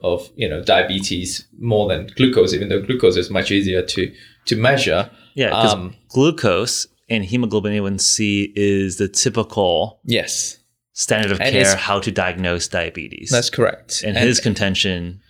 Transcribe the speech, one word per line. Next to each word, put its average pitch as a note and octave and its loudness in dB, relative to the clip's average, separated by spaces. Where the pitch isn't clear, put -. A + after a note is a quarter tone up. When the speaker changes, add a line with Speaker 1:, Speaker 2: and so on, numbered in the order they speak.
Speaker 1:
of, F2 -2
you G#2+ -4
know, D#2 -6
diabetes F#2+ -2
more G#2+ 2
than F2+ -2
glucose, A2 4
even G2 -2
though G2 0
glucose A#2+ 2
is F2 0
much F#2+ -2
easier F#2+ 2
to, - -4
to A#2+ 0
measure. A2 2
Speaker 2:
Yeah, B2+ 0
'cause A2 4
Speaker 1:
Um, F#2 -6
Speaker 2:
glucose B2 2
and A2 0
hemoglobin G#2 0
A G#2 0
one G2 -2
C G2+ 0
is G2 2
the G2+ 0
typical G2 -2
Speaker 1:
Yes. - -4
Speaker 2:
standard G#2+ 0
of F#2+ -2
Speaker 1:
And C3+ 0
Speaker 2:
care - 2
Speaker 1:
it's G2 4
Speaker 2:
how G2+ -2
to G#2+ -4
diagnose F2+ -2
diabetes. E2+ -8
Speaker 1:
That's A#2+ 2
correct. - -2
Speaker 2:
And G#2+ -2
Speaker 1:
And A#2+ 4
Speaker 2:
his B2 2
contention, F#2+ -2